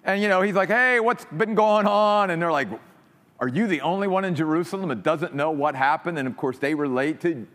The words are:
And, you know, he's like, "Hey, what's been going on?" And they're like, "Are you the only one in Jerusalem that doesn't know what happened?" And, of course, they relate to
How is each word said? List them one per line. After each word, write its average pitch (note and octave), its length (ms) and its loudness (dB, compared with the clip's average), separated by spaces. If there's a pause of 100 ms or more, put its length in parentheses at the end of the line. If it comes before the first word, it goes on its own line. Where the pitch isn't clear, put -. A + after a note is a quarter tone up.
And, G3+ 180 0
you G#3 60 0
know, F#3 120 4
he's G3 140 0
like, F#3 160 2
"Hey, B3 300 4
what's A3+ 260 -2
been G#3+ 280 -2
going G#3+ 320 4
on?" G#3 440 2
And E3 100 -2
they're E3+ 120 0
like, C#3 160 0 (720)
"Are B2 80 0
you E3 180 0
the D#3+ 160 -2
only F#3+ 260 -2
one F#3+ 160 0
in F#3 100 -2
Jerusalem E3+ 540 -2
that A#2 140 -4
doesn't D#3 320 -2
know D3 160 -2
what D3 240 -2
happened?" D3+ 440 0
And, C3+ 80 -4
of B2+ 120 -6
course, C3 200 -4
they C#3+ 160 -2
relate D3 480 -2
to C#3+ 320 -4